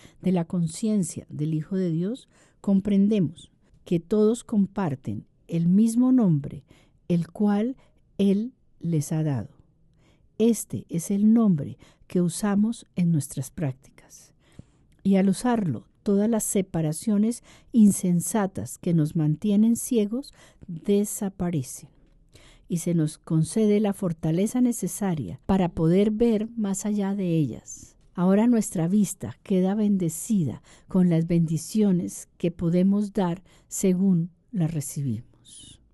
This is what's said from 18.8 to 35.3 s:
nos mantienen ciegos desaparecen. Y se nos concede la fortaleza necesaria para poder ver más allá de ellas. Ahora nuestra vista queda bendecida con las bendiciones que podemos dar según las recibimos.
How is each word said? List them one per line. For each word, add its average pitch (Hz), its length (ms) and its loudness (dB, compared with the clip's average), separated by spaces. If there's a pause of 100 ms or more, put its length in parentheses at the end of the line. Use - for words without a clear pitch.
nos 160 220 0
mantienen 208 600 2
ciegos 226 560 -2 (340)
desaparecen. 180 1200 -4 (760)
Y 175 100 -2
se 170 160 -2
nos 156 240 0
concede 208 640 2
la 202 120 0
fortaleza 185 680 -2
necesaria 185 840 -4
para 190 240 2
poder 185 420 2
ver 220 440 0
más 196 300 -4
allá 202 300 -2
de 180 200 -2
ellas. - 600 -6 (180)
Ahora 190 320 4
nuestra 202 400 0
vista - 560 -2
queda 190 320 0
bendecida 190 880 -2 (260)
con 180 200 4
las 165 180 2
bendiciones 175 1040 0 (100)
que 170 120 -2
podemos 196 600 0
dar 175 300 -4 (240)
según 180 640 0 (220)
las 165 200 -2
recibimos. - 1080 -10 (140)